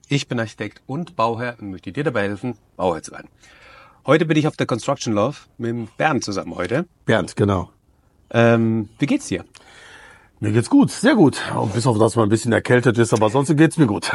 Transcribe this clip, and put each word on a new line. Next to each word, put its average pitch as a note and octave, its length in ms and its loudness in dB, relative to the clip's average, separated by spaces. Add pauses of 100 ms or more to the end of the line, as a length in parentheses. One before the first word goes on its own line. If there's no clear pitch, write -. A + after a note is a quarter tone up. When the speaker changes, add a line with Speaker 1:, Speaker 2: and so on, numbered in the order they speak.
Speaker 1:
ich C#3+ 220 -2
bin B2 100 -4
Architekt G#2+ 460 -8
und - 320 -10
Bauherr A#2 420 -2
und G2+ 120 -12
möchte F#2 200 -14
dir C#3+ 140 -6
dabei A#2+ 160 -2
helfen, G2+ 340 -6 (220)
Bauherr F2 260 -2
zu - 80 -18
werden. - 160 -18 (760)
Heute D#3 200 4
bin D#3 120 0
ich D3+ 100 2
auf D3 80 -4
der F3 100 -4
Construction B2+ 480 -4
Love A2 220 0 (220)
mit A#2 140 -6
dem A#2 260 -8
Bernd C#3+ 260 -2
zusammen E2+ 320 -8
heute. G#2 300 -4 (180)
Speaker 2:
Bernd, G#2 320 0
genau. G2 340 0 (600)
Speaker 1:
Ähm, A2+ 580 2 (100)
wie C#3+ 100 -2
geht's C4 200 -2
dir? E2+ 160 -6 (1000)
Speaker 2:
Mir G#2+ 100 -2
geht's A#2 180 0
gut, C4+ 180 6
sehr C4 240 2
gut. D#3+ 260 4 (160)
Und A#2+ 200 -2
bis A#2 100 -2
auf A#2 140 2
das A2 160 4
man A#2 100 4
ein G2+ 40 0
bisschen A2+ 220 0
erkältet A#2+ 460 2
ist, A#2 160 2
aber G#2+ 160 2
sonst C#3 280 0
geht's D#3 200 4
mir D#3+ 80 4
gut. G2+ 300 -2